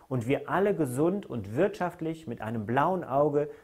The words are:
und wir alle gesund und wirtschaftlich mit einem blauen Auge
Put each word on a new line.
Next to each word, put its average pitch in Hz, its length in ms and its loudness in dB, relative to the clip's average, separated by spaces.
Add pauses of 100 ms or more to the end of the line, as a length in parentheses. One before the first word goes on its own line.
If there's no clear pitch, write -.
und 120 200 -2
wir 131 220 0
alle 185 260 2
gesund 160 500 0
und 104 300 -8
wirtschaftlich 165 720 -2
mit 117 140 -8
einem 110 240 -4
blauen 147 380 2
Auge 143 460 2 (140)